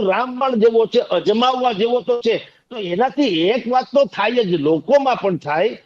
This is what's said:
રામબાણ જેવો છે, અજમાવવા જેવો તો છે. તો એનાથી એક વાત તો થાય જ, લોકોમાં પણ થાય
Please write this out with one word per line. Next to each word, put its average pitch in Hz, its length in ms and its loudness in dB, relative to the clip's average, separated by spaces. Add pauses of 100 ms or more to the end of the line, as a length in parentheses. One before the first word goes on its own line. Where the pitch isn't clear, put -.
રામબાણ 247 440 -2
જેવો 226 340 4
છે, 202 140 0
અજમાવવા 240 720 0
જેવો 233 280 0
તો 240 200 -2
છે. 220 160 0 (340)
તો 247 60 -12
એનાથી 202 720 0
એક 247 180 -2
વાત 254 260 0
તો 277 100 4
થાય 233 400 -2
જ, 175 100 -2
લોકોમાં 185 600 2
પણ 185 200 -2
થાય 156 320 -2 (180)